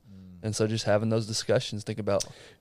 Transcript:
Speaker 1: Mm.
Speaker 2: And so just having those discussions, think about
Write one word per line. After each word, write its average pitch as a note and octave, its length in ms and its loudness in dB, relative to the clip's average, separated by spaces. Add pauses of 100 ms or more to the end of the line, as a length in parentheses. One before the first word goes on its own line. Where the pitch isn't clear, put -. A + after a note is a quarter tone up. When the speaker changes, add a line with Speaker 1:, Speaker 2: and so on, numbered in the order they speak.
Speaker 1:
Mm. F#2 360 -16
Speaker 2:
And G#2+ 100 -2
so G#2+ 120 2
just A2 180 -2
having G#2+ 240 4
those A2 180 0
discussions, G#2+ 560 0
think A2 160 -6
about G2+ 240 0 (380)